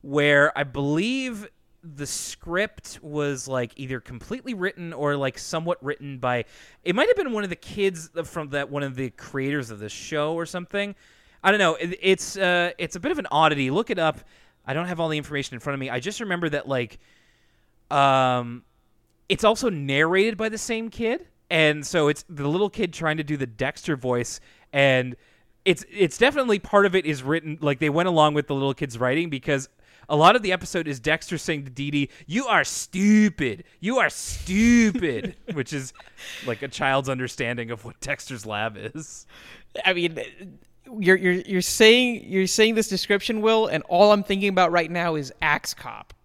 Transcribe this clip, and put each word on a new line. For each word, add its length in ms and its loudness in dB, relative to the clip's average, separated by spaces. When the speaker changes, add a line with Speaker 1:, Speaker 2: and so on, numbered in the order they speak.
Speaker 1:
where 560 4
I 60 -2
believe 840 -2
the 220 -12
script 960 -8
was, 460 -4
like, 280 -4
either 240 -8
completely 540 -10
written 400 -6
or, 240 -2
like, 200 -2
somewhat 460 -6
written 360 -8
by, 260 -2
it 120 -2
might 120 2
have 100 4
been 160 -2
one 100 -2
of 60 -6
the 60 -6
kids 540 -4
from 240 -10
that, 200 -4
one 140 -4
of 120 -6
the 140 -6
creators 640 -6
of 80 -12
the 100 -10
show 460 -4
or 100 -6
something. 500 -8
I 80 6
don't 80 4
know. 160 4
It, 260 -6
it's, 360 0
uh, 400 2
it's 180 -8
a 40 -10
bit 120 -2
of 80 -2
an 120 -8
oddity. 400 4
Look 180 -2
it 100 -2
up. 200 0
I 80 -6
don't 140 -4
have 120 -6
all 100 -2
the 80 -2
information 380 -6
in 40 -12
front 140 -6
of 60 -6
me. 100 -6
I 100 -4
just 220 -8
remember 280 -4
that, 180 -4
like, 320 -4
um, 720 2
it's 160 -2
also 260 4
narrated 680 2
by 100 -4
the 100 -6
same 320 -6
kid. 360 -4
And 360 2
so 220 2
it's 220 0
the 180 -6
little 220 0
kid 240 -4
trying 240 -2
to 60 -4
do 140 -4
the 100 -4
Dexter 480 -4
voice, 440 -2
and 440 2
it's, 260 2
it's 260 0
definitely 420 2
part 260 4
of 100 2
it 100 2
is 180 -2
written, 380 -2
like, 180 0
they 100 2
went 180 0
along 280 4
with 120 0
the 60 -4
little 200 0
kid's 260 -8
writing 300 0
because 380 -2
a 80 0
lot 200 8
of 60 2
the 100 -2
episode 360 -2
is 120 -6
Dexter 380 -2
saying 280 -4
to 60 -14
Dee 200 -6
Dee, 180 0
"You 200 -4
are 160 4
stupid. 1000 2
You 200 -2
are 100 4
stupid," 1300 2
<laughs> 100 -10
which 200 -4
is, 200 -8
like, 160 -4
a 60 -8
child's 420 0
understanding 600 -6
of 140 -10
what 140 -18
Dexter's 460 -10
Lab 320 -4
is. 480 -14
Speaker 2:
I 80 4
mean, 260 -2
you're, 180 6
you're, 160 2
you're 280 -2
saying, 640 6
you're 220 0
saying 280 4
this 120 0
description, 540 -2
Will, 260 4
and 200 -2
all 240 6
I'm 120 6
thinking 260 0
about 220 4
right 180 2
now 260 -2
is 160 -6
Axe 340 0
Cop. 380 -14